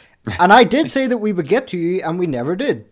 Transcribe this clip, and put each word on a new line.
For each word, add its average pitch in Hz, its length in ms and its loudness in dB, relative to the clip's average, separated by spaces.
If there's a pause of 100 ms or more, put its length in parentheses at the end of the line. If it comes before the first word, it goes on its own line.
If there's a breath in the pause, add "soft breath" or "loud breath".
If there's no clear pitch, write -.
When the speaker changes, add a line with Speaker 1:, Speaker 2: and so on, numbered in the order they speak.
Speaker 1:
<laughs> - 340 -12
Speaker 2:
And 190 140 4
I 240 120 8
did 269 260 0
say 269 160 -2
that 240 120 -2
we 214 140 -2
would 170 160 -4
get 254 200 0
to 180 100 -8
you, 170 260 -4
and 165 140 -4
we 180 80 -2
never 139 300 -4
did. 202 360 -4